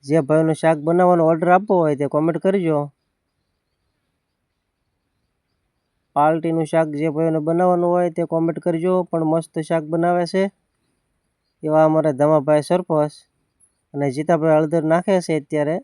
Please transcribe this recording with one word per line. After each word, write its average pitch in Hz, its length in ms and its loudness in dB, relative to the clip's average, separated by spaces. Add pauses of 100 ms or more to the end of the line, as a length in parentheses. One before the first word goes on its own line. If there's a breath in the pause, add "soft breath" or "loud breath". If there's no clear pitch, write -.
જે 156 220 2
ભાઈનું 160 340 2
શાક 160 240 2
બનાવવાનો 175 460 2
ઓર્ડર 170 240 0
આપવો 196 260 0
હોય 151 180 0
તે 143 140 -2
કોમેન્ટ 160 300 -2
કરજો. 185 340 0 (3500)
પાલટીનું 160 560 0
શાક 160 160 2 (120)
જે 160 160 -2
ભાઈઓને 160 320 0
બનાવવાનું 175 480 2
હોય 175 200 -2
તે 170 80 -4 (100)
કોમેન્ટ 165 300 -2
કરજો, 175 300 -2 (160)
પણ 165 220 -2
મસ્ત 160 240 -4 (120)
શાક 165 240 -2
બનાવે 175 400 0
છે 190 120 0 (1200)
એવા 156 260 2
અમારા 156 300 0
ધમાભાઈ 151 500 2
સરપંચ. 165 440 -2 (800)
અને 143 120 -4 (100)
જીતાભાઈ 156 420 2
હળદર 160 340 0
નાખે 180 340 2
છે 165 160 -4
અત્યારે 151 420 -4